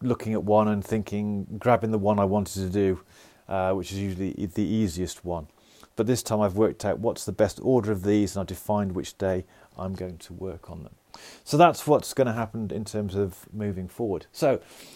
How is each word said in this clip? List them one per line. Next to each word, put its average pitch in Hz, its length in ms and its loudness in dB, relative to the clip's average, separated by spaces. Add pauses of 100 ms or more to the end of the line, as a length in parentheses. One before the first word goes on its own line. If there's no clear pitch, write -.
looking 120 320 -2
at 95 120 0
one 107 240 6
and 101 160 0
thinking, 104 640 -2 (120)
grabbing 113 320 2
the 110 80 2
one 101 200 2
I 101 60 4
wanted 98 360 0
to 95 80 -2
do, 95 320 2 (480)
uh, 95 240 0
which 95 200 -4
is 98 60 -4
usually 95 480 -4
the 104 160 -2
easiest 92 600 -2
one. 85 240 -6 (480)
But 110 100 0
this 120 160 2
time 107 180 0
I've 98 160 2
worked 104 280 2
out 98 160 0
what's 110 240 -2
the 104 80 -4
best 101 300 2
order 117 280 2
of 95 140 -2
these, 101 300 4
and 98 60 -2
I've 92 60 -4
defined 98 460 -2
which - 260 -8
day 92 260 0 (320)
I'm 95 180 -6
going 90 240 -10
to - 140 -18
work 90 380 -12
on 82 140 -14
them. - 100 -18 (480)
So - 140 -2
that's 165 300 6
what's - 280 2
gonna 123 200 2
happen 113 380 -4
in 107 120 -4
terms 104 320 -4
of 98 360 -4
moving 98 360 -6
forward. 101 420 -4
So 135 300 0 (360)